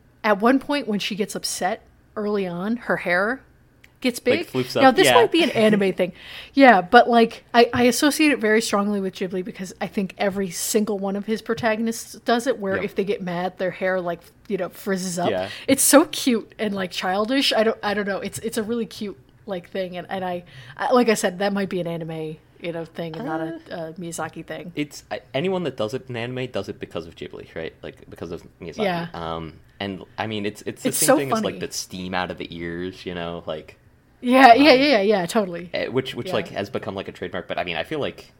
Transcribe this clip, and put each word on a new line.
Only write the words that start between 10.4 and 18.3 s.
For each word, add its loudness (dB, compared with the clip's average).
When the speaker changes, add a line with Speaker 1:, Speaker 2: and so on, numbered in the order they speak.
Speaker 1:
single -2
one -4
of -6
his -2
protagonists -2
does 2
it, 0
where -2
Speaker 2:
Yep. -2
Speaker 1:
if -6
they 0
get -4
mad, -6
their -2
hair, -2
like, -6
you -2
know, -6
frizzes -4
up. 0
Speaker 2:
Yeah. -2
Speaker 1:
It's 4
so 6
cute -2
and, -2
like, -6
childish. 0
I 4
don't, 0
I -2
don't -4
know. -4
It's, -8